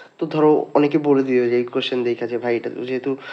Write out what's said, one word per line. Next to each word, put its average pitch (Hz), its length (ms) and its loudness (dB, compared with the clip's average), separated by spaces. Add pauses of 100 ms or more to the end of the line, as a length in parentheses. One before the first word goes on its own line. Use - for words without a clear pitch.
(180)
তো 165 80 -4
ধরো 151 480 4
অনেকে 147 240 4
বলে 143 240 4
দিও 123 260 2
যে 120 80 2
এই 123 80 2
কোশ্চেন 123 400 -4
দেখা 120 220 -2
যে 113 120 -4
ভাই 120 180 -2
এটা 113 140 -6
তো - 140 -8
যেহেতু, 131 320 -4 (160)